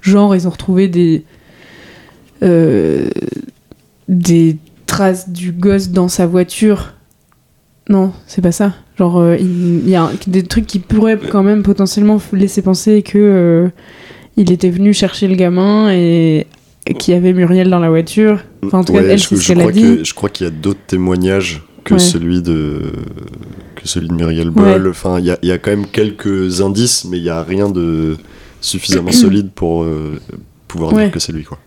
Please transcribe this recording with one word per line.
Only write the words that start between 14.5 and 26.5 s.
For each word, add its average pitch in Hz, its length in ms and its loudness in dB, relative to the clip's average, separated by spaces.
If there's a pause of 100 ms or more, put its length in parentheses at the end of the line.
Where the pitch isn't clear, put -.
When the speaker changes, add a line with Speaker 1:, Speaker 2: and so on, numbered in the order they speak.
Speaker 1:
était 180 180 2
venu 196 240 2
chercher 196 340 -2
le 190 80 2
gamin 190 580 2
et, 170 540 2 (400)
et - 60 -2
qu'il 175 200 -2
y 180 40 2
avait 185 160 2
Muriel 185 360 2
dans 180 100 2
la 170 100 0
voiture. 190 500 2 (260)
Enfin, 185 140 0
en 185 40 2
tout 180 100 0
cas, 196 80 4
Speaker 2:
Ouais, 190 80 2
Speaker 1:
elle, 196 100 4
Speaker 2:
je, - 80 -2
Speaker 1:
c'est - 80 0
ce 185 60 2
Speaker 2:
je - 60 -2
Speaker 1:
qu'elle 175 120 2
a - 20 4
Speaker 2:
crois 170 100 2
Speaker 1:
dit. 202 100 2 (160)
Speaker 2:
que, 160 60 -4
je - 100 -6
crois 101 160 -6
qu'il - 160 -8
y - 20 -4
a 85 40 -6
d'autres 95 360 -4
témoignages 92 760 -2 (200)
que 104 120 2
Speaker 1:
Ouais. 92 40 4
Speaker 2:
celui 87 440 0
de, 76 480 -4 (840)
que - 120 -16
celui 85 200 -6
de 85 60 -2
Muriel 82 360 -2
Speaker 1:
Ouais. 98 280 4
Speaker 2:
Boll. 95 120 0
Enfin, 90 300 -4
il 90 60 -2
y 87 60 2
a, 90 100 -2
il 87 80 -2
y - 20 0
a 87 60 -2
quand 101 140 -4
même 101 160 -2
quelques 98 720 -4